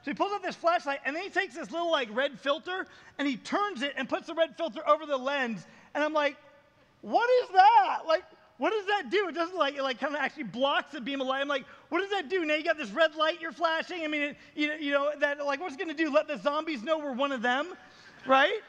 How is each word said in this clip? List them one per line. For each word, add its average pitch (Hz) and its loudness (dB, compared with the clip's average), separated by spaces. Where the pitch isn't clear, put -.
So 285 -8
he - -6
pulls 370 -2
out 403 -6
this 339 -6
flashlight, 330 0
and 269 -4
then 359 -4
he 381 -8
takes 349 -2
this 262 -10
little, 339 -2
like, 269 0
red 269 -2
filter, 330 -4
and 285 -2
he 254 -2
turns 359 -2
it 285 -4
and 269 -4
puts 339 -6
the 320 -10
red 320 0
filter 311 -6
over 311 4
the 294 -2
lens. 254 -4
And 285 2
I'm 302 -2
like, 294 0
"What 330 2
is - -6
that? 381 8
Like, 320 2
what 285 2
does 415 -2
that 392 0
do?" 381 2
It 277 -8
doesn't, 339 -2
like, 285 2
it, 269 -4
like, 262 -2
kinda 285 -4
actually 285 -4
blocks 269 0
the 294 -10
beam 277 -4
of 254 -2
light. 262 0
I'm 277 -2
like, 277 -2
"What 339 0
does 392 -6
that 359 -4
do? 359 0
Now 302 2
you 302 0
got 320 0
this 240 -8
red 311 2
light 320 0
you're 330 -6
flashing? 330 -2
I 302 -4
mean, 302 -2
it, 285 -4
you, 302 -2
you 294 -4
know, 285 2
that, 285 0
like, 277 -2
what's 339 -6
it 262 -14
gonna 320 -6
do? 311 0
Let 302 4
the 294 -4
zombies 285 -2
know 320 0
we're 285 -4
one 277 0
of 254 -4
them?" 262 0
Right? 302 4